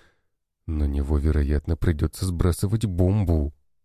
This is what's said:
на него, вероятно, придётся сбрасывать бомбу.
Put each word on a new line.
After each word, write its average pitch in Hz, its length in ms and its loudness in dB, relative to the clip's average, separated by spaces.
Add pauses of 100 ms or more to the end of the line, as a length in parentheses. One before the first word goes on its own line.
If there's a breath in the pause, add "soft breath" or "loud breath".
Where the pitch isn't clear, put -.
(680 soft breath)
на 76 160 -2
него, 71 340 0
вероятно, 73 580 0
придётся 80 500 -2
сбрасывать 92 600 0
бомбу. 90 680 0 (320)